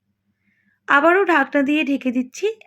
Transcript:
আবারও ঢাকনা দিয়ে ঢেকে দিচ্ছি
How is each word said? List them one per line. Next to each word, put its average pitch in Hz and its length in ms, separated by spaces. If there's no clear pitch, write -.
আবারও 339 380
ঢাকনা 285 360
দিয়ে 294 220
ঢেকে 262 280
দিচ্ছি 254 420